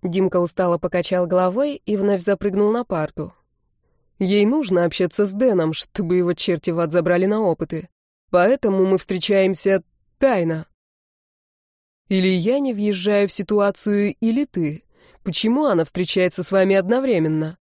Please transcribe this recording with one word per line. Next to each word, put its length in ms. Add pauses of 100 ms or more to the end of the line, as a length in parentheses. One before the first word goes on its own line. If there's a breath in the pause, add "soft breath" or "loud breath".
Димка 360
устало 380
покачал 500
головой 580
и 120
вновь 240
запрыгнул 500
на 140
парту. 480 (840)
«Ей 260
нужно 400
общаться 400
с 80
Дэном, 400
чтобы 420
его 180
черти 360
в 100
ад 140
забрали 320
на 160
опыты. 480 (400)
Поэтому 560
мы 120
встречаемся 880 (360)
тайно. 480 (1400)
Или 180
я 320
не 140
въезжаю 540
в 60
ситуацию, 840
или 260
ты. 380 (400 soft breath)
Почему 420
она 200
встречается 580
с 80
вами 240
одновременно?» 880